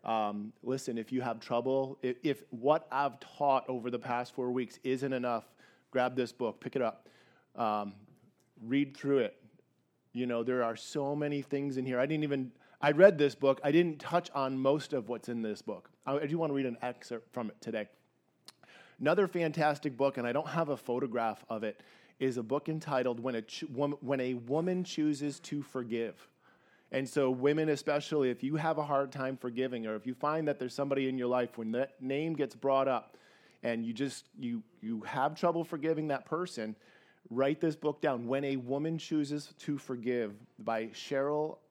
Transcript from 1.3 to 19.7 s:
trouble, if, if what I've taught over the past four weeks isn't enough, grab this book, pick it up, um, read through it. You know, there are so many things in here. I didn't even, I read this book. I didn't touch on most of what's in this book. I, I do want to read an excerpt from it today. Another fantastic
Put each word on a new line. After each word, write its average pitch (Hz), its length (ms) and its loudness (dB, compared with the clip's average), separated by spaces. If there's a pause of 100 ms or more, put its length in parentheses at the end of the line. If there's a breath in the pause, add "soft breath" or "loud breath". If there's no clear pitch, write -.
trouble, 131 600 0
if, 123 220 -2
if 143 280 0
what 143 380 2
I've 135 300 -2
taught 135 480 2
over 123 240 -4
the 120 80 -4
past 123 340 -4
four 123 160 -2
weeks 123 360 -4
isn't 131 260 0
enough, 123 320 0 (480 soft breath)
grab 123 240 2
this 123 160 0
book, 113 300 -4
pick 131 160 -6
it 131 40 2
up, - 280 -2 (480 soft breath)
um, 104 380 0 (720)
read 139 300 0
through 139 220 2
it. 110 180 0 (760)
You 123 120 -2
know, 120 160 0
there 123 220 2
are 113 140 -2
so 143 360 -4
many 147 280 -2
things 139 340 -2
in 127 100 -2
here. 127 140 0
I 131 60 6
didn't 151 180 0
even, 139 300 -2 (260 soft breath)
I 147 120 6
read 175 260 10
this 143 180 4
book. 175 260 4
I 147 120 2
didn't 165 260 4
touch 170 340 0
on 135 240 0
most 139 360 2
of 117 160 -2
what's 120 180 -6
in 120 140 -4
this 107 200 -4
book. 98 280 -10 (160)
I, 135 80 0
I 143 140 0
do 160 100 0
want 156 140 0
to - 20 0
read 139 120 0
an 120 160 -2
excerpt 123 520 -8
from 113 160 -4
it - 100 -16
today. 110 300 -6 (1120 loud breath)
Another 175 260 4
fantastic 151 680 0